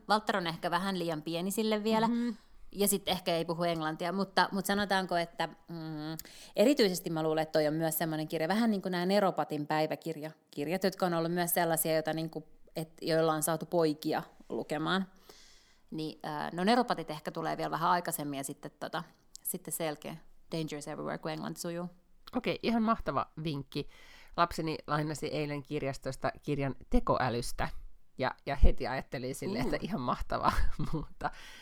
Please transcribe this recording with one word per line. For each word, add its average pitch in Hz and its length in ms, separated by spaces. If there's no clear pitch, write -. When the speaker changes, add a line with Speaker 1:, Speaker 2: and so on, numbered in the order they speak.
Speaker 1:
Valtter 208 280
on 180 100
ehkä 165 240
vähän 185 280
liian 165 240
pieni 170 280
sille 214 340
vielä. 220 240
Speaker 2:
Mm-hmm. 233 280
Speaker 1:
Ja 196 160
sit 190 200
ehkä 180 280
ei 165 80
puhu 170 200
englantia, 165 480
mutta, 190 400
mutta 196 140
sanotaanko, 196 500
että, 170 300
mm, 160 480
erityisesti 208 540
mä 160 120
luulen, 156 200
että 156 100
toi 156 140
on 147 80
myös 160 240
semmonen 156 300
kirja, 160 200
vähän 220 220
niin 196 120
kuin 185 100
nää 180 140
Neropatin 165 600
päiväkirja-, 156 640
kirjat, 151 340
jotka 190 220
on 175 80
ollut 165 180
myös 175 220
sellaisia, 165 400
joita 156 180
niinku, 160 340
et, 160 120
joilla 160 300
on 156 100
saatu 165 240
poikia 156 560
lukemaan. 160 580
Niin, 156 320
ää, 151 300
no 175 120
Neropatit 220 460
ehkä 156 200
tulee 160 260
vielä 160 140
vähän 160 200
aikaisemmin 160 480
ja 139 60
sitten, - 260
tota, - 240
sitten - 300
selkeä 156 440
Danger 156 260
is 147 100
Everywhere, 151 300
kun 160 120
englanti 156 300
sujuu. 175 260
Speaker 2:
Okei, 190 260
ihan 226 200
mahtava 214 440
vinkki. 143 440
Lapseni 165 500
lainasi 151 400
eilen 147 360
kirjastosta 135 680
kirjan 143 320
tekoälystä - 760
ja, 127 160
ja 139 100
heti - 300
ajattelin 131 480
sille, 196 240
Speaker 1:
Mm. - 60
Speaker 2:
että 170 160
ihan 175 200
mahtavaa, - 520
<laughs> 143 140
mutta, - 380